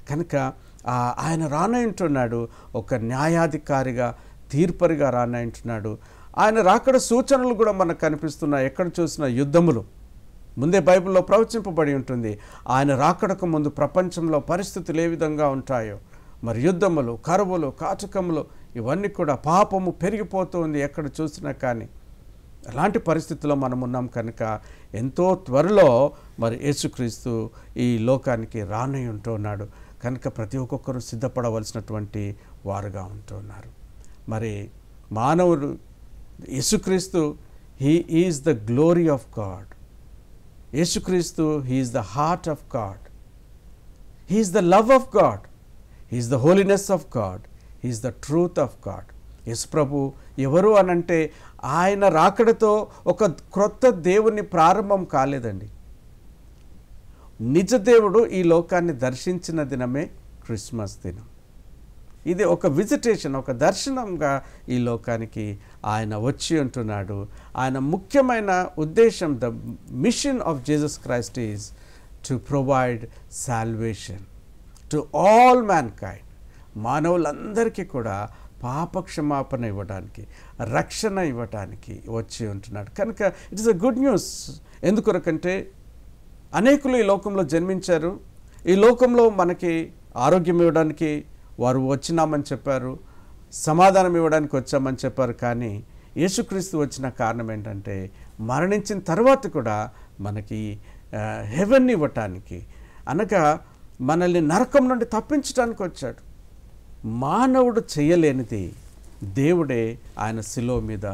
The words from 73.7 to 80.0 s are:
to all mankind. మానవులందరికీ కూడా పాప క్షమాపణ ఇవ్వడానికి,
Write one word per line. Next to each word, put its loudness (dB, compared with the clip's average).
to 0
all 10
mankind. -4
మానవులందరికీ -2
కూడా -6
పాప -6
క్షమాపణ -4
ఇవ్వడానికి, -10